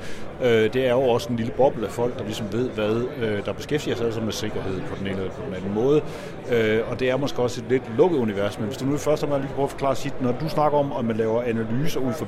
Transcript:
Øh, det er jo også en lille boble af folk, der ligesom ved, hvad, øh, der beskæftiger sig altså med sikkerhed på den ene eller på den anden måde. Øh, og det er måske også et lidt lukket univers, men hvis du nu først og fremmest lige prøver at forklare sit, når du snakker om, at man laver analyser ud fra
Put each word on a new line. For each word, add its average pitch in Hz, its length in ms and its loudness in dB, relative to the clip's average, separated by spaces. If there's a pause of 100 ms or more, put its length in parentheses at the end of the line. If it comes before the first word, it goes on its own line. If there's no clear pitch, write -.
(440)
Øh, 113 300 6
det 131 140 2
er 123 40 4
jo 127 100 4
også 117 280 2
en 120 60 -2
lille 113 160 -2
boble 123 340 4
af 101 60 -4
folk, 120 260 -2
der 113 60 -4
ligesom 107 300 -4
ved, 120 160 0
hvad, 107 380 0 (140)
øh, 104 240 -2
der 101 80 -2
beskæftiger 143 440 -4
sig 117 80 0
altså 113 160 -2
med 107 100 -2
sikkerhed 98 500 -4
på - 140 -6
den 98 120 -6
ene 95 100 -4
eller 92 140 -4
på 92 140 -10
den 90 80 -6
anden 95 200 -4
måde. 139 280 4 (500)
Øh, 110 380 2
og 123 100 -4
det 127 100 2
er 127 80 2
måske 131 240 -2
også 120 200 0
et 110 80 -6
lidt 127 280 0
lukket 165 200 6
univers, 104 420 0
men 110 80 -2
hvis 98 100 -6
du 131 80 -4
nu 139 120 0
først 147 260 0
og 143 60 0
fremmest 139 180 0
lige 135 80 -8
prøver 135 120 0
at - 40 -10
forklare 135 240 0
sit, - 260 -2
når 123 100 2
du 147 180 -4
snakker 147 280 2
om, 139 140 2
at 131 140 -2
man 110 100 0
laver 113 260 2
analyser 117 580 0
ud 127 140 0
fra 107 140 -4